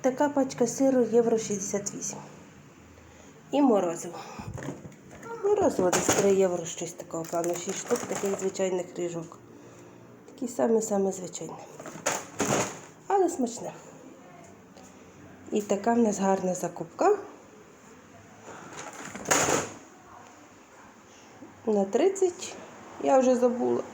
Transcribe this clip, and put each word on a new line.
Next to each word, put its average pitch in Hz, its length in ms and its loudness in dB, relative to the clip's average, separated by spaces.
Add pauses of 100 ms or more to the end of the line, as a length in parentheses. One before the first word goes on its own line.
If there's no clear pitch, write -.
Така 269 280 2
пачка 262 380 2
сиру 254 460 4
євро 233 260 4
шістдесят 202 560 -4
вісім. - 240 -8 (1300)
І 285 120 4
морозиво. 180 560 2 (1300)
Морозиво 339 440 4
десь - 160 0
три 196 280 4
євро, 180 300 2
щось - 280 -8
такого - 320 -10
плану. 170 300 -2
Шість 180 240 -6
штук 240 200 -2
таких 196 420 -4
звичайних 185 460 -2 (120)
ріжок. 165 400 -6 (880)
Такі - 220 -10
самі-самі 214 640 2
звичайні. 170 420 -10 (1500)
Але 381 220 4
смачне. - 440 -4 (1800)
І 214 100 2
така 208 320 0
в 233 40 4
нас 214 200 4
гарна 185 360 2
закупка. 175 640 0 (4000)
На 208 180 4
тридцять, 349 720 0 (480)
я 277 160 6
вже 254 180 6
забула. 240 460 2 (120)